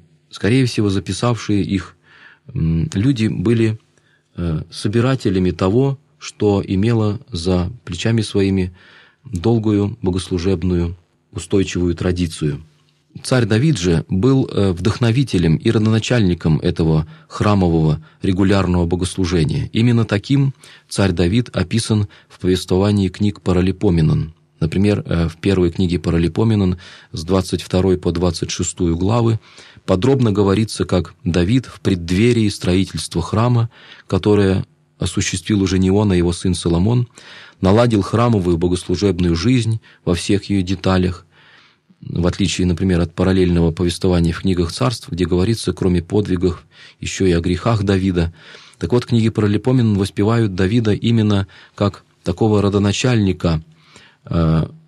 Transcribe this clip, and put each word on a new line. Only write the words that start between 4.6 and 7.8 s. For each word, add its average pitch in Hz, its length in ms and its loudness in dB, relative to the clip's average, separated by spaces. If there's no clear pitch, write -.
собирателями 107 800 0
того, 117 480 0
что 101 480 0
имело 104 540 0
за 90 400 -2